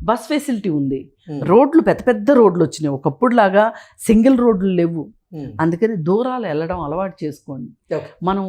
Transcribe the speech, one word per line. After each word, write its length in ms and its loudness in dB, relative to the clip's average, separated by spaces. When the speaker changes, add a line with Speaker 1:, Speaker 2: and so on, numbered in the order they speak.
Speaker 1:
బస్ 180 -2
ఫెసిలిటీ 480 -4
ఉంది. 440 -4
Speaker 2:
ఉమ్. 140 -8
Speaker 1:
రోడ్లు, 380 4
పెద్ద 240 0
పెద్ద 240 0
రోడ్లు 340 4
వచ్చినాయి. 300 -4
ఒకప్పుడులాగా 800 2
సింగిల్ 400 4
రోడ్లు 300 2
లేవు. 440 -2
Speaker 2:
ఉమ్. 280 -12
Speaker 1:
అందుకని 360 0
దూరాలు 500 -2
వెళ్ళడం 340 -4
అలవాటు 440 -6
చేసుకోండి. 720 -12
Speaker 2:
ఓకే. 120 -8
Speaker 1:
మనం 260 -2